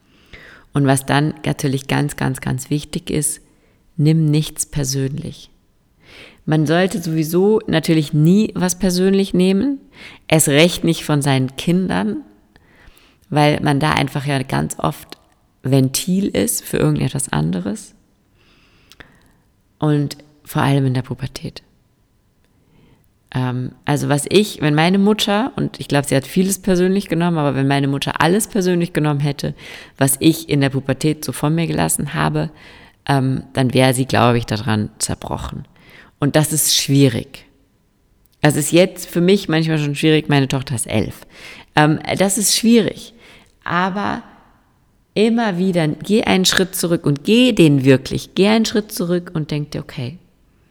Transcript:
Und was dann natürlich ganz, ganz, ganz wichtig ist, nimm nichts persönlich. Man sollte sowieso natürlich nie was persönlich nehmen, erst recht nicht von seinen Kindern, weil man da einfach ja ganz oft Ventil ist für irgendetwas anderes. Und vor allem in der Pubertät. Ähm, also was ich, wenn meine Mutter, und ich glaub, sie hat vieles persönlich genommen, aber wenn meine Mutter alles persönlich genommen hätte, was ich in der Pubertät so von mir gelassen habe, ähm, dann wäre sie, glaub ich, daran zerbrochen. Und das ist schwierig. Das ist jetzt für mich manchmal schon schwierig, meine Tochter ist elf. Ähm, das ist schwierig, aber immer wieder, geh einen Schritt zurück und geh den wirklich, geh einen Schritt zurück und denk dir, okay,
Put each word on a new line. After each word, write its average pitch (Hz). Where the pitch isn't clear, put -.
Und 143
was 135
dann 143
natürlich 139
ganz, 139
ganz, 135
ganz 131
wichtig 147
ist, -
nimm 156
nichts 151
persönlich. 135
Man 156
sollte 180
sowieso 170
natürlich 160
nie 175
was 175
persönlich 190
nehmen, 196
erst 156
recht 156
nicht 165
von 151
seinen 131
Kindern, 190
weil 147
man 143
da 151
einfach 135
ja 139
ganz 139
oft -
Ventil 135
ist -
für -
irgendetwas 147
anderes. 180
Und 147
vor -
allem 139
in 127
der 131
Pubertät. -
Ähm, 127
also 135
was 143
ich, 208
wenn 151
meine 175
Mutter, 208
und -
ich -
glaub, 143
sie 139
hat 135
vieles 190
persönlich 190
genommen, 170
aber 143
wenn 135
meine 139
Mutter 139
alles 185
persönlich 180
genommen 151
hätte, 147
was 139
ich 160
in 147
der 139
Pubertät 135
so -
von 151
mir 165
gelassen 156
habe, 156
ähm, 131
dann 131
wäre 131
sie, 131
glaub 120
ich, 120
daran 107
zerbrochen. -
Und 143
das 156
ist -
schwierig. 135
Das 151
ist 156
jetzt -
für 170
mich 196
manchmal 160
schon 143
schwierig, 156
meine 139
Tochter 131
ist -
elf. -
Ähm, 151
das 190
ist 202
schwierig, -
aber 190
immer 220
wieder, 180
geh 202
einen 190
Schritt -
zurück 170
und 143
geh 240
den 147
wirklich, 131
geh 185
einen 220
Schritt 214
zurück 175
und 156
denk 147
dir, 147
okay, 135